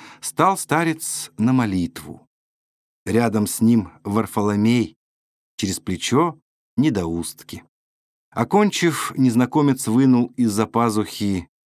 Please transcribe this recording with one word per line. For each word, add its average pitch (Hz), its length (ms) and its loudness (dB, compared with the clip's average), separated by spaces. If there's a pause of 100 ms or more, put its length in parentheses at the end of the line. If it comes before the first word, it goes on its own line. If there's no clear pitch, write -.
(200)
стал 185 380 0
старец - 800 -4
на 120 160 2
молитву. 95 760 -4 (800)
Рядом 107 420 0
с - 140 -8
ним 113 300 4 (120)
Варфоломей, 104 920 0 (600)
через 95 220 -4
плечо 135 600 -2 (360)
недоустки. 87 880 -4 (680)
Окончив, 175 840 0
незнакомец 131 720 2
вынул 123 500 2
из-за 110 280 0
пазухи 104 840 -2 (160)